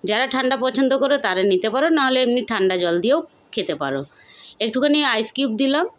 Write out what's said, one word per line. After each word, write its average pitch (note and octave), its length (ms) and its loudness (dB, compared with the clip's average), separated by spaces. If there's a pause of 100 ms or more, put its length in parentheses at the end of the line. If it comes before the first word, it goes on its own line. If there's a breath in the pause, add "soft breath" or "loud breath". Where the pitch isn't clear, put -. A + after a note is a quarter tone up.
যারা A3 240 0
ঠান্ডা C4 300 0
পছন্দ C4 280 0 (100)
করো, C4+ 140 2 (100)
তারা F#3 260 0
নিতে F#3 220 2
পারো, C#4 140 0 (100)
নাহলে C4 280 2
এমনি A#3+ 160 0 (100)
ঠান্ডা F#3+ 320 0
জল E3+ 200 0
দিয়েও C4 160 2 (320)
খেতে F3+ 300 -4
পারো। C#3 200 -2 (640 loud breath)
একটুখানি C4+ 340 2 (140)
আইস A3 220 -2
কিউব C4+ 160 -2 (100)
দিলাম C#4 240 2 (140)